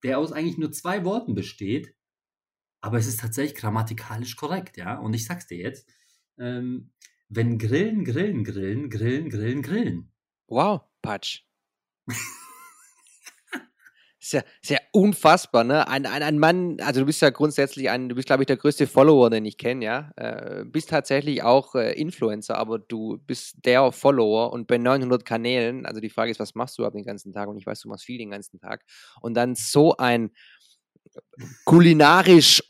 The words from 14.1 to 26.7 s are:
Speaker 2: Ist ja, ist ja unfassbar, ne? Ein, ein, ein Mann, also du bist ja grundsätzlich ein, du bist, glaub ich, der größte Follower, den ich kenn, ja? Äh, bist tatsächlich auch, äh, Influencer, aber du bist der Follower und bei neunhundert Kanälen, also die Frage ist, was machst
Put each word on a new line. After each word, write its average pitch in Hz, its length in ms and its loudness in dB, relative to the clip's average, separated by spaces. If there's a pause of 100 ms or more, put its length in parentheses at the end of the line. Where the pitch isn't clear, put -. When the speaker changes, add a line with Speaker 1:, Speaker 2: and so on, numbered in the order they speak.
Speaker 2:
Ist - 100 -6
ja, 131 80 -2 (200)
ist - 80 -8
ja 139 80 0 (140)
unfassbar, 170 720 4
ne? 139 240 2
Ein, 135 180 -4
ein, 143 160 -6
ein 151 160 0
Mann, 175 400 2
also 131 220 -2
du 135 60 2
bist 156 160 -2
ja 147 80 6
grundsätzlich 139 600 0
ein, 127 180 -4
du 120 60 -8
bist, 131 140 -6
glaub 135 100 4
ich, 135 80 0
der 131 100 2
größte 143 300 0
Follower, 135 440 6
den 110 140 0
ich 107 140 -10
kenn, 123 240 -6
ja? 131 320 -8
Äh, 110 500 -10
bist 120 260 -8
tatsächlich 139 520 -2
auch, 127 320 2
äh, 113 260 -2
Influencer, 110 560 -4
aber 110 220 -4
du 110 480 -10
bist - 380 -12
der 123 260 4
Follower 117 600 2
und 120 160 -10
bei 120 100 2
neunhundert 127 460 0
Kanälen, 120 640 -4
also 107 140 -10
die 107 80 -8
Frage 113 220 -4
ist, 110 80 -8
was - 160 -10
machst 123 240 -8